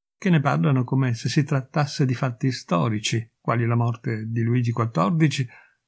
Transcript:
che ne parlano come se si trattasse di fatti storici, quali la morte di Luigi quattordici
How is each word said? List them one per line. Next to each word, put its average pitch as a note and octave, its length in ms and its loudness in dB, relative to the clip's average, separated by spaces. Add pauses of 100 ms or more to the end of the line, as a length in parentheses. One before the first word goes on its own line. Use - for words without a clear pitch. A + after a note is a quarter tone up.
(180)
che F#3+ 120 0
ne D#3+ 100 4
parlano C#3+ 420 2
come C3 320 0
se B2 140 -4
si C#3+ 160 2
trattasse C#3+ 600 -2
di C3 100 0
fatti B2+ 360 -2
storici, A#2 880 -2
quali A#2 260 0
la A#2 100 2
morte A#2 500 -2
di A2+ 160 -2
Luigi A#2+ 300 0
quattordici C#3+ 760 0 (400)